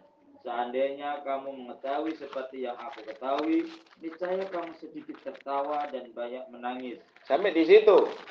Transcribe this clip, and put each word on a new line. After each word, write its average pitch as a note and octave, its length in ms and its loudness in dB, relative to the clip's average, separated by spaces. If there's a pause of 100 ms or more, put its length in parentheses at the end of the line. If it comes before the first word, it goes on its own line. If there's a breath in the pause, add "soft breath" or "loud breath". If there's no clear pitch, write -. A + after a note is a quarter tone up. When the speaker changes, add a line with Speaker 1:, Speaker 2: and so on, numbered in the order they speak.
(440)
Speaker 1:
Seandainya C#3 800 -4
kamu C3+ 320 -6
mengetahui C3+ 640 -6
seperti C3 480 -8
yang A#2 80 -8
aku A#2 320 -14
ketahui, D3+ 560 0 (400)
niscaya F3+ 480 -4
kamu E3 240 -8
sedikit D3+ 480 -14
tertawa C#3+ 640 -4
dan B2 240 -10
banyak A#2+ 400 -8
menangis." B2 480 -8 (240)
Speaker 2:
Sampai E3 320 2
di D#3+ 80 6
situ. G3+ 320 10 (340)